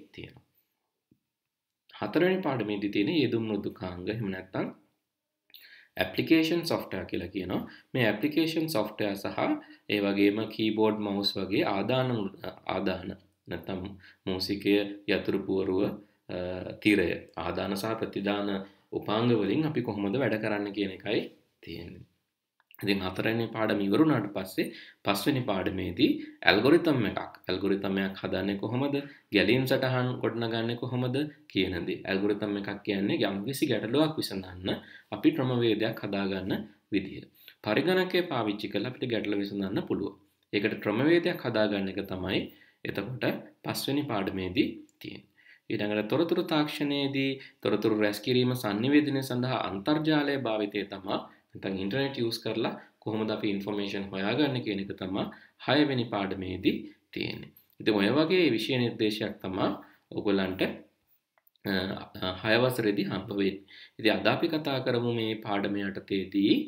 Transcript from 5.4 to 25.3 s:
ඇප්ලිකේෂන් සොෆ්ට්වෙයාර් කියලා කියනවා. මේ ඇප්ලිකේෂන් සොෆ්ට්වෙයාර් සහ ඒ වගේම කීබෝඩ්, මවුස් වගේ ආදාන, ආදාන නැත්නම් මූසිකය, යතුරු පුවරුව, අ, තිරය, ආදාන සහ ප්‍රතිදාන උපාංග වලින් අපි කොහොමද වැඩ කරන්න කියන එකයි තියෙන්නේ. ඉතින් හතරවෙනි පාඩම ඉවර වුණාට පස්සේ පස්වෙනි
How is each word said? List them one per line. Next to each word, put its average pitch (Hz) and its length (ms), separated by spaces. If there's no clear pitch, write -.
ඇප්ලිකේෂන් 160 680
සොෆ්ට්වෙයාර් 101 420
කියලා 87 220
කියනවා. 95 340
මේ 127 160
ඇප්ලිකේෂන් 156 640
සොෆ්ට්වෙයාර් 104 500
සහ 101 220
ඒ 107 160
වගේම 101 460
කීබෝඩ්, 107 520
මවුස් 101 360
වගේ 98 280
ආදාන, 123 460
ආදාන 95 460
නැත්නම් 92 380
මූසිකය, 98 520
යතුරු 95 360
පුවරුව, 92 420
අ, 95 120
තිරය, 98 360
ආදාන 92 420
සහ 110 220
ප්‍රතිදාන 101 500
උපාංග 113 400
වලින් 113 360
අපි 123 160
කොහොමද 104 340
වැඩ 110 240
කරන්න 104 340
කියන 98 180
එකයි 101 280
තියෙන්නේ. 87 480
ඉතින් 98 220
හතරවෙනි 110 460
පාඩම 110 340
ඉවර 101 200
වුණාට 131 280
පස්සේ - 420
පස්වෙනි 123 420